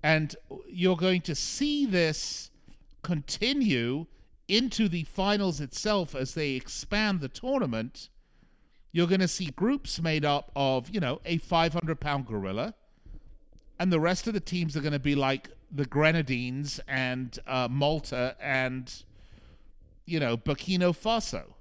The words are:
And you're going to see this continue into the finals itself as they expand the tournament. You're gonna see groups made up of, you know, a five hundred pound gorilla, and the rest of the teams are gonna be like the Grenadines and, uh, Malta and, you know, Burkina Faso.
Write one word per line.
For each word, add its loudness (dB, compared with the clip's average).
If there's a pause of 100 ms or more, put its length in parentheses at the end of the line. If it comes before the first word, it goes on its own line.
And 2 (320)
you're 4
going 2
to -2
see 0
this 0 (500)
continue 0 (420)
into 2
the -2
finals 0
itself -2
as -4
they -2
expand -2
the -6
tournament. -2 (840)
You're 2
gonna 4
see -2
groups 0
made 2
up 2
of, 2
you -2
know, 0
a -2
five 2
hundred -2
pound -2
gorilla, -4 (1040)
and 4
the 6
rest 0
of -2
the 0
teams -2
are 0
gonna 0
be 2
like 0 (220)
the -2
Grenadines 0
and, -4
uh, 0
Malta 0
and, -2 (1040)
you 0
know, 2
Burkina 2
Faso. -2